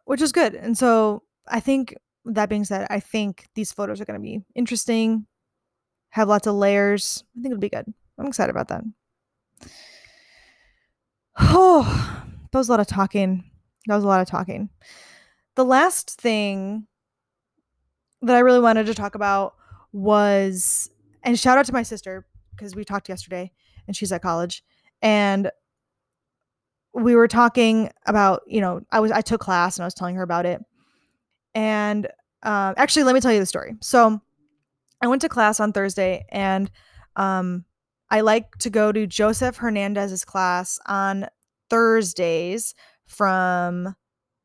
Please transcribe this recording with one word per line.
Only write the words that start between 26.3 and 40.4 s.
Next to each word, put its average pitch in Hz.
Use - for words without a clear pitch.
we 240
were 233
talking 226
about, 202
you 220
know, 180
I 220
was, 220
I 220
took 226
class 180
and 180
I -
was 180
telling 180
her 185
about 175
it. -
And, 208
uh, 196
actually, 294
let 254
me 262
tell 240
you 208
the 190
story. -
So 220
I 240
went 262
to 330
class 214
on 214
Thursday, 190
and, 196
um, 185
I 214
like 220
to 226
go 214
to 214
Joseph 220
Hernandez's 202
class 180